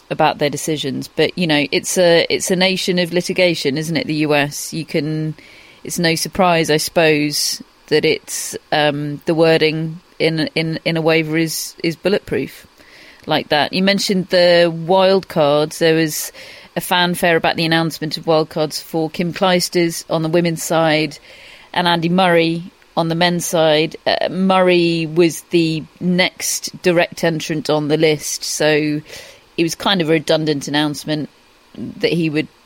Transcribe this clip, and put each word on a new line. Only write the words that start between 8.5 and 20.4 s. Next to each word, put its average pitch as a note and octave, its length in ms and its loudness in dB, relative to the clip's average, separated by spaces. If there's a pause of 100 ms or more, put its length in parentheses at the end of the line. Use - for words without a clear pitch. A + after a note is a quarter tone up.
um, D3 540 -2
the E3+ 100 2
wording D#3+ 640 2 (180)
in, D#3+ 380 0
in, D#3+ 280 -2
in E3+ 140 -2
a E3 40 -2
waiver D#3+ 360 2
is, - 460 -4
is E3 120 -2
bulletproof - 720 -4 (640)
like - 220 -2
that. D3+ 220 0
You F#3 120 -2
mentioned G3 460 0
the F3 460 4
wild F#3 520 2
cards. D3+ 500 2
There E3 180 4
was D#3+ 360 -2 (440)
a F3+ 60 -6
fanfare F3 540 2
about D#3+ 200 0
the E3 100 -2
announcement D#3+ 520 -2
of D#3+ 100 -12
wild D#3 220 2
cards D#3 320 -4
for D#3+ 300 -4
Kim F3 220 -4
Clijsters F3 760 0
on E3 140 0
the D#3+ 60 -2
women's E3+ 340 0